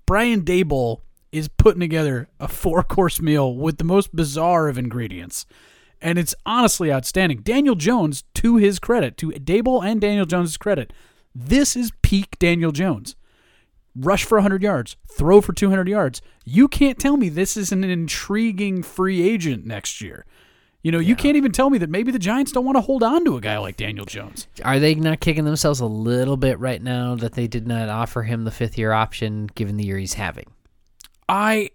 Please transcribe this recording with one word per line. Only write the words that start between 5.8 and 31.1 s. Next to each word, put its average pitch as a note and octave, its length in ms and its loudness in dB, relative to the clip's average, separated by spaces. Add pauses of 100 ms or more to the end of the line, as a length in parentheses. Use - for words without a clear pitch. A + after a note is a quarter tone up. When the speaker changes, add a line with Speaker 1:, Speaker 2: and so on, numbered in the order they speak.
Speaker 1:
And E3+ 160 0
it's F3 180 -2 (100)
honestly G#3 460 2
outstanding. C3+ 500 0
Daniel B3+ 340 2
Jones, D3 480 0 (120)
to A#3 220 4
his G3+ 220 4
credit, F#3+ 380 0
to D#3+ 140 -6
Daboll A3 540 0
and G#3+ 160 0
Daniel G#3 240 2
Jones' E3 320 -2
credit, F#3+ 340 -2 (420)
this D#3 420 2
is A#3+ 160 -4 (100)
peak - 380 4
Daniel E3+ 320 2
Jones. C#3+ 440 -4 (800)
Rush E3+ 280 0
for A3 140 2
a G3+ 40 6
hundred G3 220 0
yards, C#3 320 -2 (160)
throw F#3 300 6
for G3+ 120 -4
two G3 160 2
hundred F#3+ 200 2
yards. F3+ 320 -2 (240)
You G3 220 6
can't C#4 300 2
tell C#4+ 200 2
me G#3 120 0
this F3 280 -2
is F#3+ 140 -4
an F#3+ 120 0
intriguing F#3+ 1000 -2
free F#3 460 0
agent E3 360 -2
next A2 360 -10
year. - 240 -14 (560)
You E3 100 0
know, E3 80 0
you E3 100 2
Speaker 2:
Yeah. A#3+ 60 4
Speaker 1:
can't D4 220 2
even C4+ 140 2
tell C4+ 180 2
me C4+ 80 4
that E3 120 -2
maybe A3 220 -2
the B3+ 60 -4
Giants A#3 340 -2
don't B3+ 140 -2
wanna C4 160 2
hold B3 220 0
on D4+ 220 2
to F#3 120 2
a A2+ 40 -8
guy G#2+ 180 -2
like G2 180 -8
Daniel G#2+ 280 -8
Jones. - 420 -14 (160)
Speaker 2:
Are C3+ 160 2
they D#3 160 4
not D#3+ 240 0
kicking D#3 240 2
themselves D3+ 380 0
a B2 40 -2
little A#2+ 520 0
bit C3 200 0
right A#2+ 240 -4
now B2 340 -4
that A2+ 180 -6
they A#2+ 140 -4
did A2+ 200 -6
not A2+ 220 -4
offer A2+ 340 -4
him A2+ 220 -4
the A2 60 -4
fifth-year A2 400 -2
option A2 640 -2
given G2+ 220 -4
the G#2 80 -4
year G2 140 -4
he's F#2+ 140 -6
having? - 340 -8 (800)